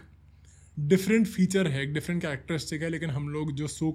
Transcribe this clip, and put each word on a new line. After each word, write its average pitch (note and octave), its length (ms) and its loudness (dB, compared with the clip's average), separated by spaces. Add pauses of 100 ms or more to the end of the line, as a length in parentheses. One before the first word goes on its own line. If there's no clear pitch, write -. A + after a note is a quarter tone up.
(800)
डिफरेंट F#3+ 480 4
फीचर F#3+ 400 2
है, C3+ 160 0
एक C#3+ 100 -4
डिफरेंट E3+ 280 -2
कैरेक्टरिस्टिक D3+ 600 -4
है, E3 80 -4
लेकिन D#3+ 200 -4
हम C#3+ 200 -4
लोग D3+ 220 -4
जो C#3+ 160 -4
so D#3 280 -2